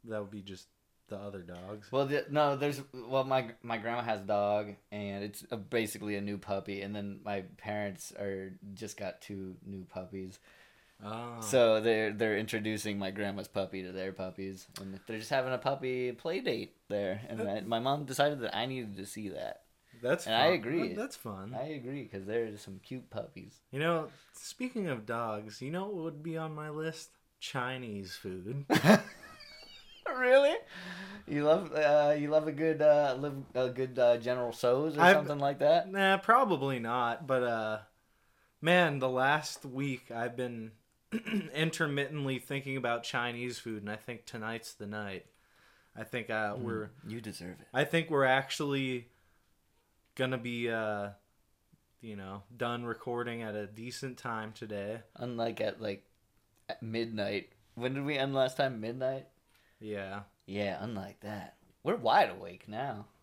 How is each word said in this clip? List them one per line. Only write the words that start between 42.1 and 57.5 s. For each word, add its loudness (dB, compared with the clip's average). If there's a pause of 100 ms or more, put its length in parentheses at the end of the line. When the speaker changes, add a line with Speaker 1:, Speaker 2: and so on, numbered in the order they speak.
Speaker 1:
thinking -6
about -2
Chinese -4
food, -6
and -6
I -4
think -12
tonight's -8
the -12
night. -8 (720)
I -10
think, -6
uh, 0
Speaker 2:
Mm, -6
Speaker 1:
we're -4 (160)
Speaker 2:
you -8
deserve -10
it. -20
Speaker 1:
I 4
think 0
we're 4
actually 2 (1080)
gonna 0
be, -4
uh, -2 (880)
you -12
know, -10 (120)
done -2
recording -4
at -6
a -4
decent -10
time -6
today. -8 (140)
Speaker 2:
Unlike -4
at, -2
like, -6 (640)
at -10
midnight. -2 (240)